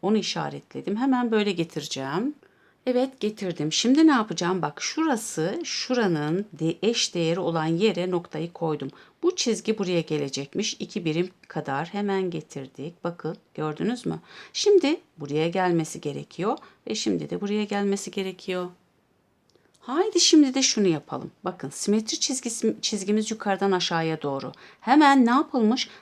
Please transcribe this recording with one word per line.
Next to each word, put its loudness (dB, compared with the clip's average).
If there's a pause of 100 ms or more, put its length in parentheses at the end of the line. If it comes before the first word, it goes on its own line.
Onu 2
işaretledim. -6
Hemen 2
böyle 2
getireceğim. -4 (500)
Evet, 0
getirdim. -4
Şimdi 6
ne 8
yapacağım? 0
Bak -4
şurası -2
şuranın 0
de-, -2
eş 0
değeri 0
olan -2
yere 2
noktayı -4
koydum. -4 (340)
Bu 2
çizgi -2
buraya 0
gelecekmiş. -4
İki -6
birim 0 (180)
kadar -4
hemen -2
getirdik. -10
Bakın -6 (160)
gördünüz -4
mü? -4 (340)
Şimdi 4 (160)
buraya 0
gelmesi 0
gerekiyor -4 (300)
ve -4
şimdi -2
de -6
buraya -2
gelmesi -2
gerekiyor. -6 (1120)
Haydi 0
şimdi 8
de 0
şunu 2
yapalım. -4 (120)
Bakın -6
simetri -2
çizgisi, -2
çizgimiz -2
yukarıdan 0
aşağıya 0
doğru. -4 (300)
Hemen 8
ne 4
yapılmış? 2 (120)